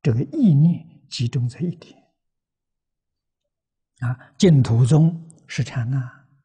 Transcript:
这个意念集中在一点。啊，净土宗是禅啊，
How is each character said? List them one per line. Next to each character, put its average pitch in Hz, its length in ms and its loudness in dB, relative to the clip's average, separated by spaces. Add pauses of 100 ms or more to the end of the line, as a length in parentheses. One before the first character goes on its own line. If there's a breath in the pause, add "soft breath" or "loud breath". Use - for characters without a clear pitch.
这 135 100 0
个 113 120 -2
意 254 320 0
念 - 520 0
集 120 200 -6
中 123 200 -4
在 - 120 -12
一 175 160 -6
点。 - 280 -20 (2000)
啊， - 400 -10
净 151 240 4
土 113 200 2
宗 156 400 2 (240)
是 - 160 -6
禅 123 300 -8
啊， 127 340 -8 (180)